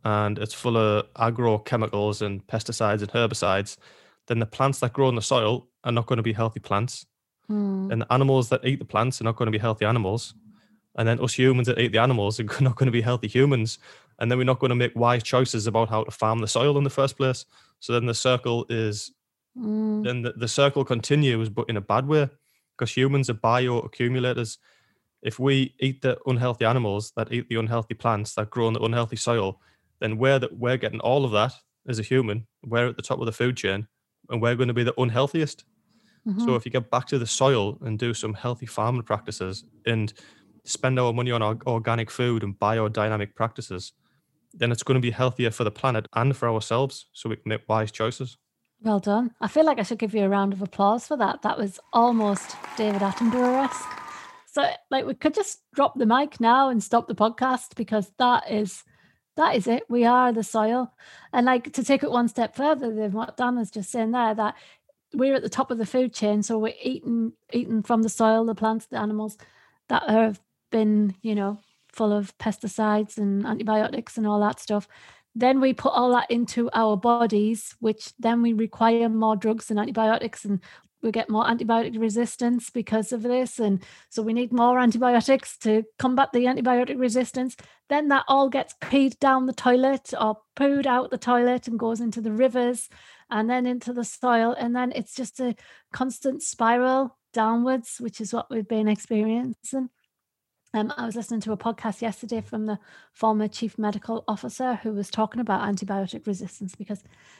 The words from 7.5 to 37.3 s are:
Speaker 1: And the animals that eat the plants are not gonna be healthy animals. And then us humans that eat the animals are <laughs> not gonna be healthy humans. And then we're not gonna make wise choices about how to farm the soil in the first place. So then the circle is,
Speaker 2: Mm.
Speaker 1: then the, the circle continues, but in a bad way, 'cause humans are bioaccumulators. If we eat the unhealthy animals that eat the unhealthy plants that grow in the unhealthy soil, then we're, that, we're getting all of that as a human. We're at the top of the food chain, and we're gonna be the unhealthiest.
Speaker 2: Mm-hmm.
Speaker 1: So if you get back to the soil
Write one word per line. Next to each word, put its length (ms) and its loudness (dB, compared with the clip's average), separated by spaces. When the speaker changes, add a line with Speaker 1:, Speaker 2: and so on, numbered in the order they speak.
Speaker 1:
And 120 -2
the 100 -2
animals 360 2
that 160 0
eat 140 -2
the 60 -12
plants 340 -2
are 60 -8
not 100 -2
gonna 160 -2
be 60 -2
healthy 280 -2
animals. 500 -2
And 100 0
then 120 2
us 180 -2
humans 300 4
that 120 0
eat 120 2
the 100 2
animals 380 2
are 40 -2
<laughs> 180 -2
not 160 2
gonna 140 2
be 100 2
healthy 260 -2
humans. 500 2
And 120 0
then 60 2
we're 80 2
not 140 2
gonna 160 2
make 200 0
wise 280 2
choices 440 0
about 220 2
how 160 0
to 60 -14
farm 280 0
the 80 -4
soil 300 2
in 80 2
the 40 0
first 280 0
place. 280 -2
So 140 -8
then 120 2
the 80 0
circle 560 0
is, 420 -4
Speaker 2:
Mm. 460 -2
Speaker 1:
then 180 -4
the, 120 -4
the 140 -6
circle 380 2
continues, 640 0
but 200 -6
in 80 -2
a 40 -4
bad 260 0
way, 220 2
'cause 180 -4
humans 340 2
are 60 0
bioaccumulators. 1200 0
If 180 -6
we 400 2
eat 220 -2
the 240 0
unhealthy 400 0
animals 500 0
that 160 -4
eat 180 -4
the 60 -4
unhealthy 400 -2
plants 400 -2
that 140 -4
grow 180 0
in 60 0
the 80 -2
unhealthy 340 0
soil, 460 -2
then 180 -2
we're, 220 4
that, 180 -6
we're 200 -2
getting 220 -4
all 260 2
of 60 -2
that 220 4
as 120 -4
a 40 -4
human. 440 0
We're 220 0
at 100 -6
the 40 -12
top 180 -4
of 60 -4
the 60 -4
food 260 -2
chain, 300 -2
and 120 -2
we're 140 2
gonna 180 0
be 100 0
the 160 -2
unhealthiest. 640 0
Speaker 2:
Mm-hmm. 180 -2
Speaker 1:
So 100 2
if 100 -2
you 60 -10
get 200 -2
back 160 -2
to 120 0
the 80 -4
soil 540 2